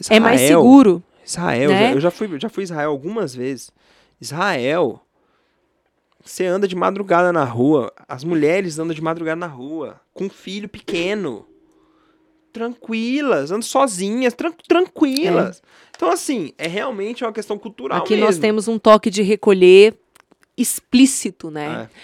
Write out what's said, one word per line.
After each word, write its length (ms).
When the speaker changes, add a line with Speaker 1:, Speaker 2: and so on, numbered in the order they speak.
Speaker 1:
é 120
mais 200
Speaker 2:
Israel. 220
Speaker 1:
seguro, 420
Speaker 2:
Israel, 460
Speaker 1:
né? 180
Speaker 2:
já, 60
eu 60
já 100
fui, 280
já 100
fui 120
a 40
Israel 260
algumas 420
vezes. 380
Israel, 800
você 220
anda 220
de 80
madrugada 580
na 100
rua, 480
as 160
mulheres 540
andam 160
de 80
madrugada 380
na 80
rua, 520
com 160
filho 400
pequeno. 760
Tranquilas, 960
andam 100
sozinhas, 720
tran-, 200
tranquilas. 880
Speaker 1:
É. 40
Speaker 2:
Então, 140
assim, 480
é 100
realmente 560
uma 80
questão 240
cultural 440
Speaker 1:
Aqui 160
nós 140
Speaker 2:
mesmo. 120
Speaker 1:
temos 260
um 120
toque 320
de 100
recolher 720
explícito, 920
né? 420
Speaker 2:
É. 100